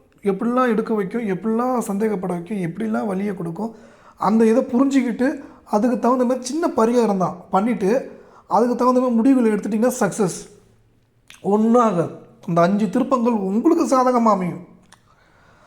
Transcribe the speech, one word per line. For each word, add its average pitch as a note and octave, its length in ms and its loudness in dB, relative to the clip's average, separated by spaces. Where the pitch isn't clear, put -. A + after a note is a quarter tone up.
எப்படிலாம் A#3+ 460 0
எடுக்க A3+ 260 0
வைக்கும், G#3 280 -4
எப்படிலாம் A3+ 560 -2
சந்தேகப்பட G3+ 480 -2
வைக்கும், F3 320 -6
எப்படிலாம் G#3+ 480 -4
வலியை G3 300 -4
கொடுக்கும், F3+ 380 -8
அந்த A3 300 2
இதை A#3 160 4
புரிஞ்சுக்கிட்டு B3+ 840 0
அதுக்கு G#3+ 340 0
தகுந்த B3 260 2
மாதிரி B3+ 220 -4
சின்ன D#4+ 300 -2
பரிகாரம் A3+ 400 2
தான் F3 200 -2
பண்ணிட்டு G3+ 680 -2
அதுக்கு A3+ 280 2
தகுந்த B3 240 2
மாதிரி B3+ 160 0
முடிவுகளை A#3 360 4
எடுத்துட்டிங்கன்னா A3 480 -2
சக்ஸஸ். F#3+ 480 -2
ஒண்ணும் A3 420 4
ஆகாது. F3 380 -2
அந்த E3+ 140 0
அஞ்சு G3+ 300 2
திருப்பங்கள் B3 420 0
உங்களுக்கு A#3 540 0
சாதகமா B3 440 2
அமையும். F3+ 400 -2